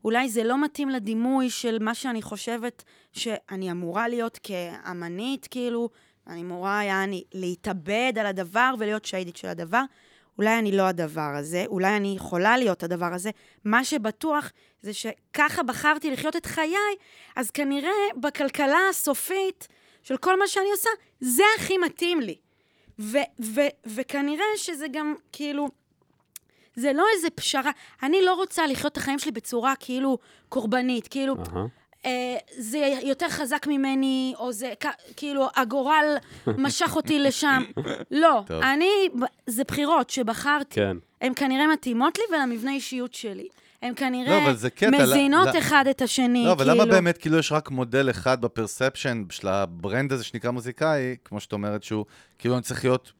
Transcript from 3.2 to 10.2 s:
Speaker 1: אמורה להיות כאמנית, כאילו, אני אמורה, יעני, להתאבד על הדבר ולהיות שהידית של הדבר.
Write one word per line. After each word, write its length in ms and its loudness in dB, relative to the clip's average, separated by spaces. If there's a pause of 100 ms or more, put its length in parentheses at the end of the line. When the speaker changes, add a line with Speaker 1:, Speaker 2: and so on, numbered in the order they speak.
Speaker 1:
אמורה 360 -4
להיות 360 -4
כאמנית, 1080 -8
כאילו, 380 -4 (380)
אני 140 -12
אמורה, 420 -4
יעני, 400 -2 (100)
להתאבד 880 -4
על 60 0
הדבר 540 0
ולהיות 260 -4
שהידית 320 -8
של 100 -12
הדבר. 340 -2 (560)